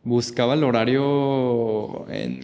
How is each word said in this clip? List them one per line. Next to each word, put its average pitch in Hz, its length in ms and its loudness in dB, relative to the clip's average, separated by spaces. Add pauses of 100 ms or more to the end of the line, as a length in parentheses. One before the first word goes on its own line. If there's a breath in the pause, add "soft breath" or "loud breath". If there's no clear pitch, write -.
Buscaba 120 520 0
el 151 100 2
horario 127 1400 0
en 101 360 -6